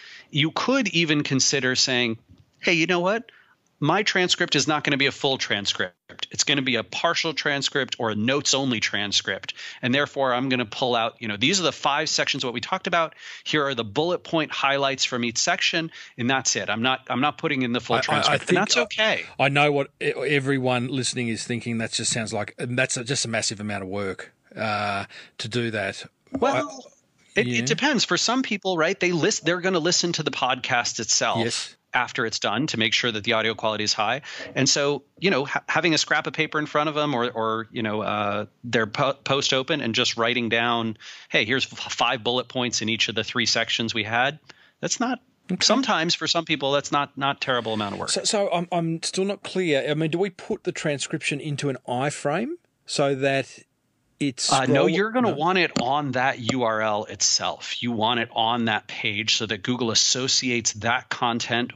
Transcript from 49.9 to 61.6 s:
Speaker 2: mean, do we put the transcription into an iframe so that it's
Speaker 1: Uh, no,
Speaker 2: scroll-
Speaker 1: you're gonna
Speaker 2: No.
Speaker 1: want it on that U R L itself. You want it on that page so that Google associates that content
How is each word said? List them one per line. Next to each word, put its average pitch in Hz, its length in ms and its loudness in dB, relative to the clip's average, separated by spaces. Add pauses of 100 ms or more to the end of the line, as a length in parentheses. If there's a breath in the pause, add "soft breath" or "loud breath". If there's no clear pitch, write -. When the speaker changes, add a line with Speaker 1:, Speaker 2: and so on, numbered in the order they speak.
Speaker 2:
mean, 160 160 0
do 170 100 0
we 202 100 0
put - 340 -8
the 180 80 -2
transcription 147 720 -4
into 147 280 -4
an 127 160 -2
iframe 147 680 -2 (340)
so 139 300 2
that 135 440 -2 (580)
it's 139 320 -2
Speaker 1:
Uh, 135 120 6
no, 131 40 0
Speaker 2:
scroll- 147 240 6
Speaker 1:
you're 190 220 2
gonna 233 200 2
Speaker 2:
No. 160 40 -4
Speaker 1:
want 170 220 2
it 170 240 2
on 139 320 0
that 127 260 2 (140)
U 127 100 0
R 110 180 2
L 107 220 0
itself. - 800 -2
You 120 80 -2
want 117 300 2
it 113 100 -2
on 117 340 2
that 107 220 0
page 110 480 -2
so 117 100 -2
that 101 160 -4
Google 120 300 0
associates 123 800 0
that 117 380 -2
content 117 680 -2